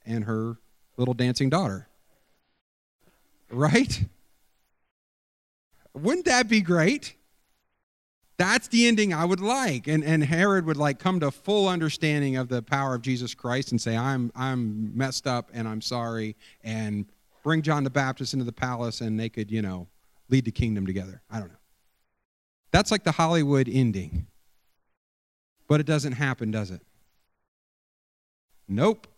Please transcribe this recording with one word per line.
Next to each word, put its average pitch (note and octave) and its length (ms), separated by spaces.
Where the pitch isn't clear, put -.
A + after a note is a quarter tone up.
and A2+ 200
her A2+ 320
little B2 160
dancing B2 360
daughter. C3+ 380
Right? D3+ 540
Wouldn't B3+ 320
that B3 240
be A3 100
great? F3+ 560
That's G#3 300
the A#3 180
ending G#3+ 280
I D#3+ 100
would F3+ 160
like. G3+ 480
And, D#3 160
and D#3 220
Herod F3 400
would, D#3 100
like, C#3+ 240
come F#3 220
to C#3+ 100
full G3 380
understanding D3+ 680
of B2+ 140
the B2 120
power C#3 320
of A#2+ 80
Jesus B2 320
Christ B2+ 380
and A#2 80
say, A2+ 160
"I'm, B2 400
I'm A#2 640
messed C3 280
up B2 280
and A2+ 160
I'm A2 100
sorry," A2+ 560
and G#2+ 440
bring D#3+ 180
John D3 240
the C3 40
Baptist C3 440
into C3 100
the A#2 80
palace A#2+ 480
and A2 180
they A2+ 120
could, G#2+ 220
you A2 100
know, F#2 260
lead B2+ 140
the A#2+ 80
kingdom G#2+ 340
together. F#2+ 440
I A2+ 100
don't F#2 100
know. - 100
That's G3 200
like G#3 120
the E3 100
Hollywood C#3+ 560
ending. G2+ 560
But D3 120
it D3 60
doesn't C#3+ 280
happen, B2 380
does G#2 200
it? F2 100
Nope. D3+ 400